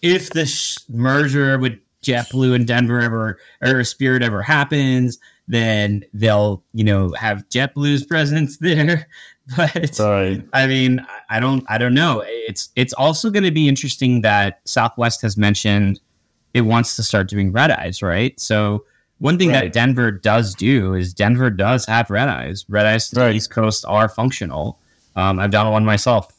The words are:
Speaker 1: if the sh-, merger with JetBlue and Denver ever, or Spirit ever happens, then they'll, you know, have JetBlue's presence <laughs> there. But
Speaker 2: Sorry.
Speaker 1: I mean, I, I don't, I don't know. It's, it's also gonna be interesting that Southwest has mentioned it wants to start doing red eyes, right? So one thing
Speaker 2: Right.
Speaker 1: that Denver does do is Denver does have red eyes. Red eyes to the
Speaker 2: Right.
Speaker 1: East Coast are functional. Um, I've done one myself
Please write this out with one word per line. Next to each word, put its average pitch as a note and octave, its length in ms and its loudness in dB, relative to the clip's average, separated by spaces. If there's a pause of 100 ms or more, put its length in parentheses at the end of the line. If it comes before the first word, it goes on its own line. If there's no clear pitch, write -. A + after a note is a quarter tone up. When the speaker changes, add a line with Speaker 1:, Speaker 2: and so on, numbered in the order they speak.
Speaker 1:
if F3+ 280 0
the E3 160 -2
sh-, - 320 -6 (100)
merger C3+ 720 2
with B2+ 140 -2 (300)
JetBlue B2+ 520 0
and B2 100 2
Denver A#2+ 360 0
ever, A2+ 380 -2 (220)
or B2+ 220 2
Spirit C3 400 0
ever G#2 180 -4
happens, C3+ 760 0 (320)
then G#2 640 0
they'll, G#2 500 2 (100)
you A2 120 0
know, G2 280 2
have G2+ 360 -6
JetBlue's C#3+ 560 -2
presence D3 520 -2
<laughs> - 20 -20
there. D#3 480 0 (500)
But D#3+ 360 -2
Speaker 2:
Sorry. G2 480 0 (120)
Speaker 1:
I C3 140 2
mean, C3 340 2
I, - 360 -10
I - 40 0
don't, C3 260 0
I G#2+ 100 -2
don't B2 160 2
know. C3+ 320 2
It's, A2+ 520 -10
it's B2+ 160 -2
also D#3 360 0
gonna G3 220 2
be D#3 160 2
interesting C3 540 0
that G#2 420 0
Southwest A#2 600 -2
has G#2 120 -2
mentioned G2+ 640 2 (540)
it B2 80 2
wants A#2 340 2
to A2+ 80 -6
start G2 260 0
doing G2 220 0
red C3 200 2
eyes, - 300 -4
right? G2+ 380 -2
So G#2+ 440 0 (360)
one D#3+ 180 0
thing F3+ 120 2
Speaker 2:
Right. C3+ 160 2
Speaker 1:
that F#2 80 -8
Denver A#2+ 380 2
does G#2 440 0
do G2+ 400 0
is F#2 180 -4
Denver A#2+ 380 2
does G#2 340 0
have A2+ 240 0
red A2+ 200 0
eyes. D2+ 380 -8
Red G#2 200 2
eyes A2 220 0
to - 60 -8
the B2 60 2
Speaker 2:
Right. A#2 140 4
Speaker 1:
East A2 160 -4
Coast A2 360 -2
are G#2+ 220 2
functional. F#2+ 680 -4 (360)
Um, F#2+ 240 0
I've G2+ 120 0
done G#2+ 200 2
one G#2+ 140 2
myself G#2+ 540 0